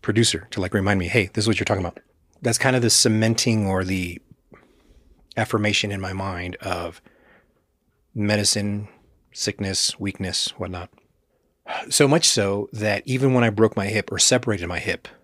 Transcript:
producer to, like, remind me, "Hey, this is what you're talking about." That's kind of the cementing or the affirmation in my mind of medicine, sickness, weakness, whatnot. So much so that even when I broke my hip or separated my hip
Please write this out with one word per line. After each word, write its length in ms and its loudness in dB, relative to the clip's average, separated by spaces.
producer 500 0
to, 80 -6
like, 140 -2
remind 260 2
me, 80 -2
"Hey, 260 2
this 120 0
is 20 4
what 120 2
you're 60 -2
talking 180 0
about." 180 -8
That's 160 0
kind 180 2
of 60 2
the 80 4
cementing 800 2
or 180 0
the 360 -4
affirmation 540 0
in 100 -6
my 100 -6
mind 460 -6
of 440 -8
medicine, 760 0
sickness, 680 -4
weakness, 600 -4
whatnot. 320 -10
So 180 4
much 200 4
so 460 0
that 320 -2
even 280 2
when 120 4
I 40 4
broke 280 4
my 100 -2
hip 240 -2
or 80 -6
separated 480 2
my 120 -4
hip 280 -6